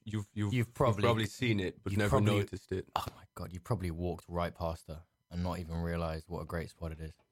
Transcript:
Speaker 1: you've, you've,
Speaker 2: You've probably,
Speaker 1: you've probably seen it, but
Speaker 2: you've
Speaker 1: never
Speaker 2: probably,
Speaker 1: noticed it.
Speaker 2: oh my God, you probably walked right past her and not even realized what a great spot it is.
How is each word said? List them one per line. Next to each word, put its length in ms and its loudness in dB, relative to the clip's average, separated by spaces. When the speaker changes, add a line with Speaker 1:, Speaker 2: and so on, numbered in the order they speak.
Speaker 1:
you've, 300 -4
you've, 180 0
Speaker 2:
You've 220 2
probably, 300 4
Speaker 1:
you've 0 -
probably 240 4
seen 320 0
it, 240 -4
but 80 -2
Speaker 2:
you've 80 2
Speaker 1:
never 100 4
Speaker 2:
probably, 300 6
Speaker 1:
noticed 320 -4
it. 140 -2
Speaker 2:
oh 100 -4
my 60 -20
God, 180 -6
you 60 -10
probably 320 -2
walked 360 -4
right 280 -2
past 320 -4
her 140 -10
and 140 -4
not 160 -2
even 180 -6
realized 500 -2
what 140 -6
a 40 -8
great 260 -4
spot 200 -8
it 100 -10
is. 120 -10